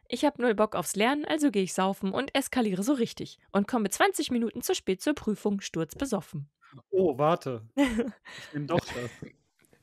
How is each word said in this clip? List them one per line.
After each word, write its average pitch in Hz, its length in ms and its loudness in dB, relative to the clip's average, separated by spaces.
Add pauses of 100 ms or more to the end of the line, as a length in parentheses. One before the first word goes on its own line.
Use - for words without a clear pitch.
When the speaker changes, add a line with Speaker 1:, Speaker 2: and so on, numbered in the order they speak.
Speaker 1:
Ich 247 160 0
hab 285 140 0
null 233 160 2
Bock 214 200 2
aufs - 220 -2
Lernen, 269 280 2
also 294 260 2
gehe 196 120 2
ich 180 100 -4
saufen 190 380 0
und - 240 -2
eskaliere 214 480 0
so 262 100 4
richtig 226 460 -4 (140)
und 202 140 2
komme 214 220 0
zwanzig 381 400 2
Minuten 233 320 -2
zu 370 140 0
spät - 260 -2
zur 294 120 2
Prüfung, 202 480 -2
sturzbesoffen. 160 880 -4 (400)
Speaker 2:
Oh, 180 280 4
warte. 139 540 2
Speaker 1:
<laughs> 233 420 0 (360)
Speaker 2:
Ich - 40 -14
nehm 147 140 -6
doch 170 180 0
das. 123 240 -8 (720)